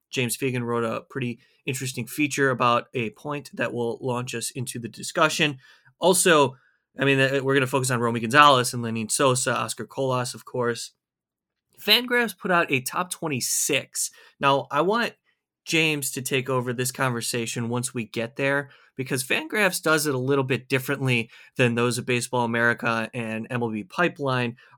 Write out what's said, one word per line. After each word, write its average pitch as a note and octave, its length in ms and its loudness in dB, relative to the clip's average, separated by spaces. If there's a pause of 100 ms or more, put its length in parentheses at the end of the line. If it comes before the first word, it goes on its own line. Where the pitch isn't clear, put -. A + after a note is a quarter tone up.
(120)
James B2 260 -2
Fegan B2+ 240 -2
wrote A#2 220 -2
a A2+ 180 -4
pretty A#2+ 380 -8 (260)
interesting B2+ 400 -6
feature C#3 460 0
about A#2+ 420 2
a A#2 160 -4
point D3 460 -12
that A2+ 180 -4
will A#2 280 -4
launch B2 340 -6
us A2+ 160 -6
into B2+ 260 -8
the A2+ 100 -10
discussion. D#3 680 0 (420)
Also, E3 560 6 (440)
I C3+ 60 0
mean, C#3 140 4
uh, C3+ 240 2
we're C3+ 120 2
gonna C3+ 100 4
focus B2+ 240 0
on B2 100 0
Romy A#2 200 0
Gonzalez B2+ 520 6
and A#2+ 120 -6
Lenyn A2+ 280 -4
Sosa, C3 460 2
Oscar A#2 300 -6
Colas, B2+ 480 -4
of G#2+ 100 -20
course. A#2+ 460 -4 (920)
Fangraphs A#3+ 560 2
put F#3 140 -4
out E3+ 200 2
a C3 100 0
top F3 280 -6
twenty-six. - 1000 -4 (280)
Now, C#3 300 2
I C#3+ 120 0
want G#3+ 320 0 (520)
James D#3 460 0
to C3+ 100 -8
take C3 300 -2
over B2+ 200 -2
this B2+ 200 -2
conversation A#2 760 -4
once A#2+ 280 -4
we A#2 100 -4
get A#2 300 -6
there, C#3 340 -2 (260)
because C3 280 -4
Fangraphs G#3+ 580 -2
does D#3 240 2
it D3 80 0
a B2+ 60 -2
little C#3 240 2
bit B2+ 260 -2
differently C3 640 0 (240)
than A#2+ 180 4
those A#2+ 240 2
of B2 80 -6
Baseball B2 400 0
America A#2 640 0
and A2+ 380 -6
M A#2+ 140 -4
L A2+ 80 -2
B G#2+ 120 -4
Pipeline, B2+ 720 -2 (220)